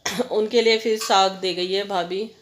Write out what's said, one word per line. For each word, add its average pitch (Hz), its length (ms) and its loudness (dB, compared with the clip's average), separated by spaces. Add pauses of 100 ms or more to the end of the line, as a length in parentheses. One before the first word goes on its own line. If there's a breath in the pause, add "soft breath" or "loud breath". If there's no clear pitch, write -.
<clears throat> 202 260 -2
उनके 220 300 2
लिए 226 160 4
फिर 220 200 0
साग 190 340 4
दे 185 220 -4
गई 180 180 -4
है 202 120 -2
भाभी 196 460 -4 (120)